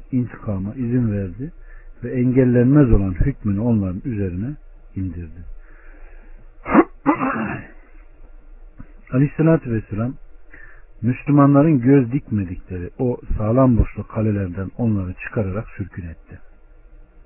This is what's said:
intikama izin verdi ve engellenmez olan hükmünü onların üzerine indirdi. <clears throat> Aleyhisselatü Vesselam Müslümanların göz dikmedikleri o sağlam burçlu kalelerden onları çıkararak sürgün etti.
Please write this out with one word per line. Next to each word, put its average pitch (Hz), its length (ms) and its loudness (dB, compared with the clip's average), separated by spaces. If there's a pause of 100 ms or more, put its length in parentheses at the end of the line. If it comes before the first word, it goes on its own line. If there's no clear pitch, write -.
(120)
intikama 110 640 -6
izin 123 380 -2
verdi 101 400 -6 (520)
ve 120 80 -8
engellenmez 127 800 4
olan 98 200 4
hükmünü 101 480 0
onların 104 460 -2
üzerine 101 500 -6 (400)
indirdi. 85 480 -10 (1600)
<clears throat> 262 560 -4 (1500)
Aleyhisselatü 147 600 2
Vesselam 113 420 -4 (880)
Müslümanların 143 800 4
göz 127 300 4
dikmedikleri 92 760 -6 (100)
o 123 180 -2 (200)
sağlam 117 400 4
burçlu 101 300 -2
kalelerden 101 720 -4
onları 101 360 -2
çıkararak 101 540 -6 (100)
sürgün 92 260 -12
etti. - 360 -16 (840)